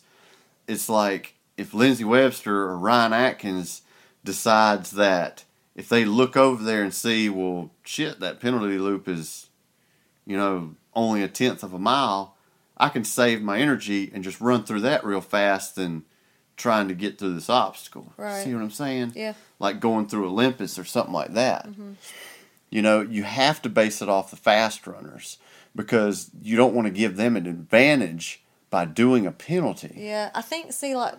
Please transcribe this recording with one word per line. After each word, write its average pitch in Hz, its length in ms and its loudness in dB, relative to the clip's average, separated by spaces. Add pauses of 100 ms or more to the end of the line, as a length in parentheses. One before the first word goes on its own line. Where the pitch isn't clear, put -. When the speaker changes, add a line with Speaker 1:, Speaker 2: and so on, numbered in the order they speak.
(680)
Speaker 1:
it's - 180 -6
like, 101 460 0 (240)
if 101 160 -10
Lindsey 120 320 4
Webster 120 640 2
or 92 80 -6
Ryan 113 340 4
Atkins 101 680 -2 (420)
decides 104 680 2
that 95 520 0 (320)
if - 140 -16
they 117 160 4
look 123 320 2
over 131 260 6
there 110 200 0
and 95 100 -2
see, 110 360 0
"Well, 92 420 -4 (120)
shit, 151 380 -6
that 87 180 -8
penalty 107 380 0
loop 95 320 -2
is, 82 380 -8 (800)
you 98 120 -6
know, 90 380 -2 (200)
only 110 280 2
a 92 40 -2
tenth 107 360 -2
of 92 100 -12
a 90 60 -10
mile," 107 560 0 (420)
I 139 120 2
can 120 140 -4
save 117 380 2
my 104 180 -2
energy 104 540 0
and 98 100 -8
just 95 180 -10
run 117 220 2
through 107 180 -4
that 127 240 0
real 98 160 -2
fast 101 540 0
than 85 280 -6 (540)
trying 107 300 0
to 92 60 -6
get 92 260 -6
through 95 160 -4
this 82 140 -8
obstacle. - 680 -2
Speaker 2:
Right. 202 260 -8
Speaker 1:
See 127 100 -6
what 113 100 -4
I'm 107 80 -8
saying? 127 440 -6
Speaker 2:
Yeah. 214 180 -10 (260)
Speaker 1:
Like 101 200 -2
going 110 280 0
through 104 200 -4
Olympus 110 520 0
or 90 60 -12
something 107 280 -4
like 82 200 -4
that. 117 340 0
Speaker 2:
Mm-hmm. 202 260 -18 (760)
Speaker 1:
You 107 120 -2
know, 107 200 4
you 104 220 -4
have 131 400 0
to 123 60 -4
base 107 320 2
it 101 80 -4
off 98 220 0
the - 60 -20
fast 107 500 2
runners - 500 -18 (380)
because 104 540 0 (120)
you 110 160 -2
don't 123 160 6
wanna 113 160 0
give 98 280 -2
them 117 180 2
an 87 100 -2
advantage 90 960 2 (280)
by 90 160 0
doing 113 420 4
a 80 40 -4
penalty. 147 640 -4
Speaker 2:
Yeah, 208 380 -6
I 226 80 -6
think, 320 320 -10
see, 269 220 -6
like, 240 240 -4